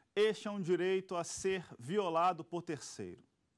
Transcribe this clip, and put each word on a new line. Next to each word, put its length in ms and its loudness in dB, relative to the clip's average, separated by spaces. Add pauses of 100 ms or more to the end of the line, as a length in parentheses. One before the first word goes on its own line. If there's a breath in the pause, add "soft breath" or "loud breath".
(160 soft breath)
este 320 2
é 40 -2
um 100 -4
direito 540 2
a 100 0
ser 420 -2 (100)
violado 680 2
por 200 -6
terceiro. 580 -8 (360)